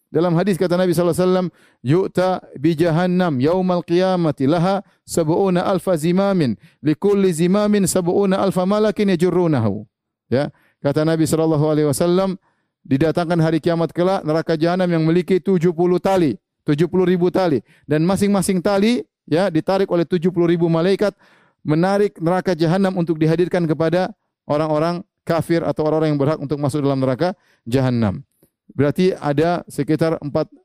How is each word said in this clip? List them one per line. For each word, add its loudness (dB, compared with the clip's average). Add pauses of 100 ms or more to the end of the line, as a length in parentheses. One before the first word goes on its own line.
dalam 0
hadis 0
kata 0
Nabi 0
sallallahu 0
alaihi 0
wasallam, 0 (360)
"Yu'ta 0 (160)
bi 0
jahannam 0
yaumal 0
qiyamati 0
laha 0 (240)
sab'una 0
alfa 0
zimamin, 0 (240)
likulli 0
zimamin 2
sab'una 0
alfa 0
malakin 0
yajurrunahu." 0 (480)
Ya, -2 (240)
kata 0
Nabi 0
sallallahu 2
alaihi 0
wasallam, 0 (480)
didatangkan 0
hari 0
kiamat -2
kelak -2
neraka -2
jahanam 0
yang 0
memiliki 0
tujuh 2
puluh 2
tali, 0 (240)
tujuh 0
puluh 0
ribu 2
tali 0 (240)
dan 0
masing-masing 0
tali, 2 (240)
ya, 0
ditarik 0
oleh 0
tujuh -2
puluh 0
ribu 2
malaikat 0 (480)
menarik 0
neraka 0
jahanam 0
untuk -2
dihadirkan 0
kepada -2 (320)
orang-orang -2 (180)
kafir -2
atau -4
orang-orang 0
yang 0
berhak 0
untuk -6
masuk -4
dalam 0
neraka -2 (320)
jahanam. 0 (480)
Berarti 0
ada -2
sekitar -2
empat -4 (160)